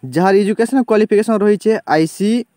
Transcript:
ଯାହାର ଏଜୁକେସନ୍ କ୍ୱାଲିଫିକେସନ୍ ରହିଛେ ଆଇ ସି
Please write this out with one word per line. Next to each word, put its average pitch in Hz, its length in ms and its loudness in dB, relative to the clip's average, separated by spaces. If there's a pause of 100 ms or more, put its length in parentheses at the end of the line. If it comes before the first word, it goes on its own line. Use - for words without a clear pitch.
ଯାହାର 165 320 0
ଏଜୁକେସନ୍ 220 480 0
କ୍ୱାଲିଫିକେସନ୍ 214 560 0
ରହିଛେ 208 340 0 (140)
ଆଇ 156 200 2
ସି 196 220 -4 (280)